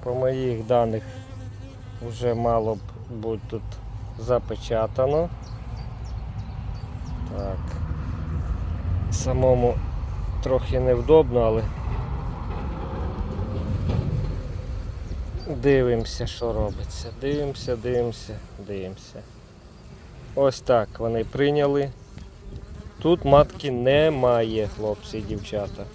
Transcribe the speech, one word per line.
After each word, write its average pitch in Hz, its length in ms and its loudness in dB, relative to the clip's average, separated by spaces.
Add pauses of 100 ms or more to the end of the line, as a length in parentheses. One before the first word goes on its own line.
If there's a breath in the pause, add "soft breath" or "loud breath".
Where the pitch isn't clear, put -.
По 123 120 -2
моїх 127 520 0
даних 113 360 4 (1040)
вже 117 260 0
мало 113 400 4
б 101 40 -6 (320)
бути 113 400 -4
тут 107 120 -6 (560)
запечатано. 120 1080 2 (2000)
Так. 98 220 -2 (1500)
Самому 127 640 4 (680)
трохи 131 380 2
невдобно, 123 600 6
але 113 240 4 (4000)
дивимося, 123 720 4
що 117 260 -4
робиться. 107 560 -4 (120)
Дивимося, 139 560 -2
дивимося, 117 600 -2 (300)
дивимося. 98 560 -10 (1120)
Ось 139 260 4
так 113 280 4 (100)
вони 113 260 0
прийняли. 143 680 2 (1120)
Тут 165 200 4
матки 143 460 6
немає, 123 1080 4
хлопці 107 420 -4
і - 20 -4
дівчата. 101 640 -6 (100)